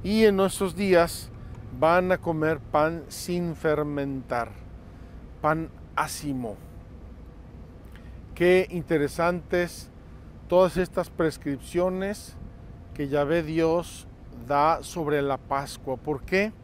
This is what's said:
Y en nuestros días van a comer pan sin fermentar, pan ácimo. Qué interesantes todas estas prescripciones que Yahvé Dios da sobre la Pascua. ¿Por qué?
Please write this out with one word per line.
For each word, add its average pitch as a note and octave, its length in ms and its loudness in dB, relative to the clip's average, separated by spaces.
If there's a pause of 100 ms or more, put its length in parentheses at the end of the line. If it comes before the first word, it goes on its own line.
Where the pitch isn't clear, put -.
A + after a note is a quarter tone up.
Y G#3+ 220 6
en G3+ 120 8
nuestros F#3+ 380 2
días F3+ 560 4 (480)
van F3+ 340 6
a F3+ 60 4
comer D#3 400 0
pan D#3 500 0
sin F3 460 -4
fermentar, C#3 960 -2 (920)
pan D#3 280 0 (280)
ácimo. C#3 600 -4 (1800)
Qué F3+ 360 6
interesantes E3+ 1200 -2 (580)
todas F3+ 280 6
estas F3+ 340 -2
prescripciones F3+ 1300 -2 (580)
que C#3+ 140 -4
Yahvé D3 340 2
Dios D#3+ 680 0 (400)
da D3 340 4
sobre D3+ 400 -2
la C#3 140 0
Pascua. C#3 600 -4
¿Por C#3+ 260 -6
qué? G3+ 300 0 (120)